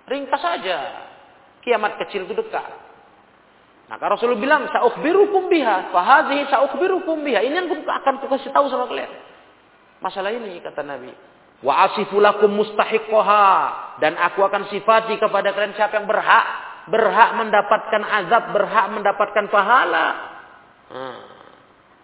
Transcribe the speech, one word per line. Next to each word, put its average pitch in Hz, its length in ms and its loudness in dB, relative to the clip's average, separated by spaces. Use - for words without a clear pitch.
Ringkas 277 320 -4
saja. 233 400 -4
Kiamat 214 400 0
kecil 185 240 -8
itu 190 120 -8
dekat. 185 360 -6
Maka 165 320 -4
Rasulullah 233 240 0
bilang, 269 320 2
"Sa'ukhbirukum 370 800 2
biha, 220 400 0
fa 175 120 2
hadhihi 277 480 4
sa'ukhbirukum 320 720 0
biha." 254 200 0
Ini 277 120 -2
yang 359 120 -2
akan - 360 -2
aku - 120 -10
kasih 262 240 -4
tahu 277 160 2
sama 247 160 -4
kalian. - 240 -8
Masalah 190 360 -6
ini, 202 280 -10
kata 156 200 -8
Nabi. 131 280 -12
"Wa 160 280 4
asifu 202 280 -2
lakum 208 320 6
mustahiqqaha," 208 960 2
dan 156 160 0
aku 180 240 0
akan 196 280 -2
sifati 214 480 2
kepada 196 320 0
kalian 202 240 -4
siapa 208 240 0
yang 202 80 -4
berhak, 202 380 4
berhak 214 380 4
mendapatkan 214 640 0
azab, 202 400 0
berhak 196 360 2
mendapatkan 208 600 0
pahala. 196 560 2
Hmm. 127 280 -12